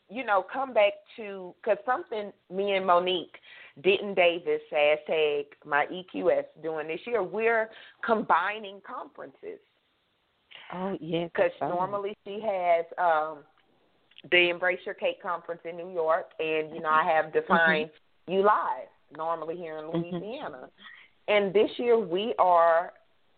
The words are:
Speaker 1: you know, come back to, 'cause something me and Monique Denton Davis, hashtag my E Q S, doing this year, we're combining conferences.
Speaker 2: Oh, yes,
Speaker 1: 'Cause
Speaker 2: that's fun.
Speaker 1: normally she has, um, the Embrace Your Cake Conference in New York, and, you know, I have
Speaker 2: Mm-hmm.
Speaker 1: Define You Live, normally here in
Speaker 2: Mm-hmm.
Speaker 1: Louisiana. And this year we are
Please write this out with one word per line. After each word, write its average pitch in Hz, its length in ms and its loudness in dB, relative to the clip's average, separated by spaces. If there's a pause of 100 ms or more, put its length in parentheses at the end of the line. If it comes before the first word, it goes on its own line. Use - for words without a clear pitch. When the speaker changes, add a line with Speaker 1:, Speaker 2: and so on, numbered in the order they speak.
Speaker 1:
you 240 140 -8
know, 202 280 2
come 262 220 -6
back 202 200 4 (240)
to, 196 360 -12 (100)
'cause 208 220 0
something 240 460 -4 (180)
me 196 240 -2
and 190 120 0
Monique 180 520 2 (440)
Denton 196 320 2
Davis, 170 480 2 (100)
hashtag 151 760 2 (180)
my 147 240 0
E 180 220 -10
Q 185 200 0
S, 143 140 6 (160)
doing 156 260 -6
this 160 200 -8
year, 226 160 0
we're 220 460 0 (340)
combining 202 760 0
conferences. 254 760 -14 (1120)
Speaker 2:
Oh, 185 280 -6
yes, 165 340 -4
Speaker 1:
'Cause 175 180 2
Speaker 2:
that's - 80 -20
fun. 143 120 -4
Speaker 1:
normally 196 440 -4 (100)
she 202 140 -10
has, 175 460 0 (120)
um, 156 460 0 (880)
the 175 180 4
Embrace 175 360 -2
Your 196 100 -8
Cake 175 260 -4
Conference 170 440 -8
in 170 100 -10
New 175 140 -10
York, 170 500 0
and, 156 340 -2
you 165 80 -10
know, 160 80 -2
I 156 140 4
have 160 220 2
Speaker 2:
Mm-hmm. 156 140 -2
Speaker 1:
Define 160 520 2 (360)
You 190 160 2
Live, 160 440 0 (300)
normally 165 400 -6
here 160 220 -10
in 156 80 -12
Speaker 2:
Mm-hmm. 170 280 -6
Speaker 1:
Louisiana. 180 540 -12 (580)
And 202 260 2
this 214 260 2
year 240 180 4
we 202 380 -2
are 170 580 4 (440)